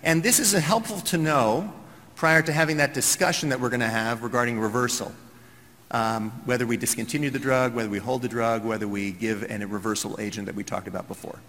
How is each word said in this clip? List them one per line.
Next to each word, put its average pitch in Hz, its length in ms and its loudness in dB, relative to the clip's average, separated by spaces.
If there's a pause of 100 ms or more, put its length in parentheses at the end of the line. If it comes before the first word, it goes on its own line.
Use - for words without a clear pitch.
And 160 200 4
this 240 160 4
is 208 140 4
helpful 202 480 2
to 175 160 0
know 151 560 4 (420)
prior 160 280 6
to 156 100 0
having 156 240 2
that 143 160 4
discussion 165 560 2
that 127 100 0
we're 123 100 0
gonna 120 200 2
have 113 340 0
regarding 117 360 0
reversal. 110 520 0 (800)
Um, 113 380 0 (160)
whether 123 220 0
we 117 100 0
discontinue 123 540 -2
the 131 80 -4
drug, 131 340 2
whether 113 160 -2
we 101 80 -2
hold 120 240 -2
the 123 60 -4
drug, 113 360 0
whether 110 240 -2
we 101 240 -2
give 104 380 -4
an, 104 140 -6
a 101 40 -8
reversal 104 520 -4
agent 104 260 -6
that 98 80 -8
we 104 100 -8
talked 95 240 -8
about 92 200 -8
before. - 420 -12